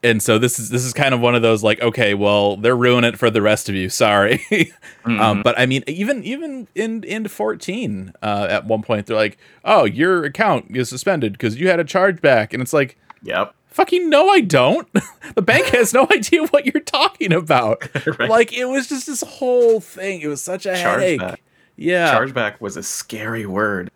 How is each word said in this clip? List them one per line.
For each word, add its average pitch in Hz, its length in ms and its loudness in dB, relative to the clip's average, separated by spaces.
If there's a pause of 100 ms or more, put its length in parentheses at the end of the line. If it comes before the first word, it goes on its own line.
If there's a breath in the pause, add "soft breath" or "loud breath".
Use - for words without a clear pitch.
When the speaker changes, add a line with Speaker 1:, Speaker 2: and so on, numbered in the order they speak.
Speaker 1:
and 113 180 4
so 110 160 2
this 123 220 0
is, 110 100 -10
this 123 160 -4
is 123 80 -8
kind 135 200 0
of 120 60 0
one 120 160 2
of 120 60 2
those, 113 220 2
like, 110 180 0
"Okay, 117 320 0
well, 101 420 2
they're 113 220 0
ruining 120 360 4
it 110 40 -14
for 120 140 2
the 110 100 2
rest 107 260 2
of 98 80 -4
you. 92 140 -4
Sorry." 107 640 2
<laughs> 185 220 0 (320 loud breath)
Um, 117 120 -2
Speaker 2:
Mm-hmm. 104 240 2
Speaker 1:
but 120 160 2
I 123 80 4
mean, 131 220 -2
even, 202 380 -4
even 269 500 -10
in, 220 280 -6
in 214 260 -8
fourteen, 180 920 -8
uh, 104 280 -4
at 98 160 -2
one 110 180 -2
point, 104 240 -4
they're 113 80 -4
like, 107 220 -2 (280 soft breath)
"Oh, 185 200 4
your 160 400 0
account 151 500 -2
is 127 140 -4
suspended 127 500 -4
'cause 110 160 -2
you 156 140 -2
had 170 100 2
a 170 60 -2
chargeback." 156 680 2
And 120 80 -4
it's 127 120 -6
like, 139 240 0 (260 loud breath)
Speaker 2:
Yep. - 320 -4 (120)
Speaker 1:
"Fucking 359 420 0
no, 302 200 6
I 392 120 6
don't." 165 520 2
<laughs> - 40 0 (380 loud breath)
The 214 60 2
bank 262 260 2
has 240 260 2
no 262 160 4
<laughs> - 20 6
idea 311 360 2
what - 180 2
you're 294 180 -2
talking 277 480 0
about. 143 640 0
Speaker 2:
<laughs> 147 240 -4
Right. 208 100 0
Speaker 1:
Like, 233 240 4
it 247 120 -4
was 254 220 -4
just 262 200 -6
this 269 140 -8
whole 247 580 2
thing. 190 420 -10
It 151 60 -6
was 143 140 -6
such 185 240 -8
a 196 80 -4
Speaker 2:
Chargeback. 175 480 0
Speaker 1:
headache. - 220 -10 (340)
Yeah. 170 380 0
Speaker 2:
Chargeback 120 440 -2
was 98 160 -10
a - 80 -12
scary 110 640 -10
word. 98 500 -4